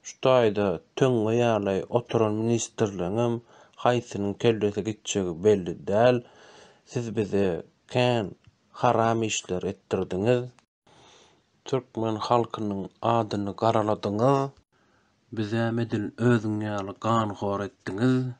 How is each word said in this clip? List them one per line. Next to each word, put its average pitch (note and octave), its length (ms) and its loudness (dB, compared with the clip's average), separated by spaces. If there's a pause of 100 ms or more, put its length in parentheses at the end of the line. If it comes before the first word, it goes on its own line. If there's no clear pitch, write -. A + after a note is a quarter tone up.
Şu - 120 -18 (100)
taýda, A2 420 4 (300)
töňňe A#2 400 2
ýaly G#2 380 2 (220)
oturan A2+ 440 0
ministirligiňem, A2+ 920 -2 (500)
haýsynyň G#2+ 580 0
keldese G#2 460 0
gitjegi F2+ 460 -4 (100)
belli F#2+ 300 2 (140)
däl. A#2 360 4 (640)
Siz A#2+ 200 -6 (100)
bize G2 300 0 (480)
kän B2 320 2 (540)
haram A2+ 440 2
işler F#2 480 -4
etdirdiňiz. G2 680 0 (1200)
Türkmen A2+ 500 -4 (120)
halkynyň G#2+ 540 0 (200)
adyny G#2 600 0
garaladyňyz. A2+ 880 2 (840)
Bize A2 400 -2
medilin, A2+ 460 -4
özüň A2 380 2 (120)
ýaly, G2+ 320 -6
ganhor G#2 640 -2
etdiňiz. A2 520 -2 (240)